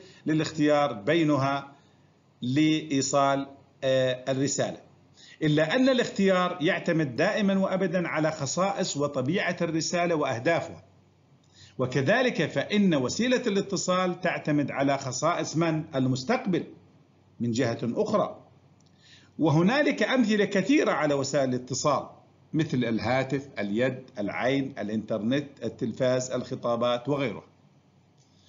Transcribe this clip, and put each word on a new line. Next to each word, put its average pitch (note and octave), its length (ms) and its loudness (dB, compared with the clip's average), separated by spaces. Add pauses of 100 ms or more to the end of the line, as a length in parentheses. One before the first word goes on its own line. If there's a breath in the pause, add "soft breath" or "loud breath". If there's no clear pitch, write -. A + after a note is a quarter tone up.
(260 loud breath)
للاختيار D3 680 2
بينها C#3 800 0 (720 soft breath)
لإيصال، C#3 1040 2 (360)
آه، C3 480 0
الرسالة، C3 460 -2 (640 loud breath)
إلا D3+ 340 2
أن C4 140 4
الاختيار F#3+ 720 2
يعتمد D#3+ 540 0
دائمًا G3 440 2
وأبدًا F#3 480 0
على D3+ 240 0
خصائص F3 640 -4
وطبيعة C#3+ 640 -2
الرسالة E3+ 540 0
وأهدافها. C#3+ 680 -2 (960 loud breath)
وكذلك D3 680 2
فإن F3 500 2
وسيلة A3+ 520 0
الاتصال F#3 760 0
تعتمد D3 500 0
على C3+ 260 2
خصائص D3+ 600 -2
من؟ D#3+ 260 0 (120)
المستقبل C3+ 680 0 (760)
من A#2+ 120 -2
جهة A#2 320 0
أخرى. F3+ 640 -2 (920 soft breath)
وهنالك G3 640 4
أمثلة G#3 420 2
كثيرة A3+ 460 2
على D3 220 0
وسائل C3+ 360 0
الاتصال B2+ 600 -2 (440)
مثل D3 240 0
الهاتف، B2+ 720 0 (100)
اليد، A2+ 440 -2 (140)
العين، A2 640 -2
الإنترنت، A2 680 -2 (160)
التلفاز، B2+ 680 -2
الخطابات A#2+ 800 -2
وغيرها. C3 340 -4 (1040 soft breath)